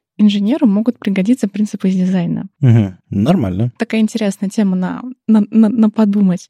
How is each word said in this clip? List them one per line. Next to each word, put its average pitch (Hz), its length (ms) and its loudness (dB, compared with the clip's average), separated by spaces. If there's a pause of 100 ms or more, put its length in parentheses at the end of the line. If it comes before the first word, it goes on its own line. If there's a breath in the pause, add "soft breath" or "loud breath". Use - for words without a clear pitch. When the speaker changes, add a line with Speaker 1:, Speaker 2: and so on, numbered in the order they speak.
(180)
Speaker 1:
инженеру 214 500 2
могут 214 320 0
пригодиться 196 480 -2
принципы 208 400 -4
из 190 80 0
дизайна. 185 520 -2 (120)
Speaker 2:
Мгм. 113 380 2 (120)
Нормально. 110 680 -2
Speaker 1:
Такая 220 240 -4
интересная 202 480 -4
тема 196 260 -2
на, 180 260 -6 (240)
на, 214 240 2
на, 220 200 4
на 220 200 2
подумать. 202 600 0